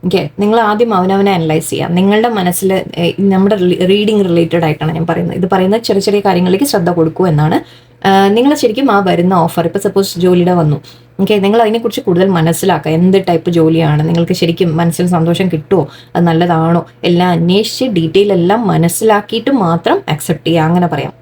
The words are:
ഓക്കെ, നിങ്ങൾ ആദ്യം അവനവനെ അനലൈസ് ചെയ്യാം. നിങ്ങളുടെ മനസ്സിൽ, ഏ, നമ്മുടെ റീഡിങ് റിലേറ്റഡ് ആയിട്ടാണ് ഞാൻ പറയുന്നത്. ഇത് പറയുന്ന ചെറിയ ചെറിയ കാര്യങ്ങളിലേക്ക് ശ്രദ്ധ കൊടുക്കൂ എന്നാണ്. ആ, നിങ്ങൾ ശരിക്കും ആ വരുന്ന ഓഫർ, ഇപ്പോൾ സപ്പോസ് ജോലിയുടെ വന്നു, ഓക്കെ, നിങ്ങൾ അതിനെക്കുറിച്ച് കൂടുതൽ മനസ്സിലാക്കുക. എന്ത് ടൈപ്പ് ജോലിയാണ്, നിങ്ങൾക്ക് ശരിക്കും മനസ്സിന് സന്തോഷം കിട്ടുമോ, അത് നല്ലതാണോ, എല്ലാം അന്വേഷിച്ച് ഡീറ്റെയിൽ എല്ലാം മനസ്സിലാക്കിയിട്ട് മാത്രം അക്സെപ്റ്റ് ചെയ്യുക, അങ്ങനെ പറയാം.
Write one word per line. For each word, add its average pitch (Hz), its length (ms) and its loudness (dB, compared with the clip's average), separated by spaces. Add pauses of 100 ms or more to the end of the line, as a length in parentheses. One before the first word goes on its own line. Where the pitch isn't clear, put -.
ഓക്കെ, 175 340 -2
നിങ്ങൾ 208 220 2
ആദ്യം 214 340 0
അവനവനെ 190 400 2
അനലൈസ് 160 360 -2
ചെയ്യാം. 151 240 -4
നിങ്ങളുടെ 202 340 2
മനസ്സിൽ, 190 560 -2 (140)
ഏ, 170 220 0
നമ്മുടെ 196 360 2 (300)
റീഡിങ് 208 380 2
റിലേറ്റഡ് 170 400 0
ആയിട്ടാണ് 156 280 -2
ഞാൻ 165 140 -4
പറയുന്നത്. 170 300 -4
ഇത് 180 160 -2
പറയുന്ന 190 260 2
ചെറിയ 220 220 -2
ചെറിയ 202 200 0
കാര്യങ്ങളിലേക്ക് 185 440 0
ശ്രദ്ധ 180 260 0
കൊടുക്കൂ 170 380 0
എന്നാണ്. 156 600 -2 (200)
ആ, 196 200 4
നിങ്ങൾ 247 260 2
ശരിക്കും 254 380 0
ആ 202 80 4
വരുന്ന 180 340 0
ഓഫർ, 170 320 0
ഇപ്പോൾ 170 120 -4
സപ്പോസ് 196 400 -2
ജോലിയുടെ 180 340 2
വന്നു, 156 280 0 (400)
ഓക്കെ, 196 140 0
നിങ്ങൾ 208 280 2
അതിനെക്കുറിച്ച് 226 380 -2
കൂടുതൽ 185 280 0
മനസ്സിലാക്കുക. 165 640 0
എന്ത് 180 260 2 (100)
ടൈപ്പ് 170 220 0
ജോലിയാണ്, 160 580 2
നിങ്ങൾക്ക് 170 240 0
ശരിക്കും 170 440 -2
മനസ്സിന് 170 300 0
സന്തോഷം 170 460 0
കിട്ടുമോ, 156 360 -2 (280)
അത് 170 80 2
നല്ലതാണോ, 165 640 0 (180)
എല്ലാം 175 260 2
അന്വേഷിച്ച് 180 540 0
ഡീറ്റെയിൽ 196 480 0
എല്ലാം 196 340 0
മനസ്സിലാക്കിയിട്ട് 208 840 0
മാത്രം 214 580 0
അക്സെപ്റ്റ് 151 380 -4
ചെയ്യുക, 160 160 0
അങ്ങനെ 175 240 2
പറയാം. 143 360 -4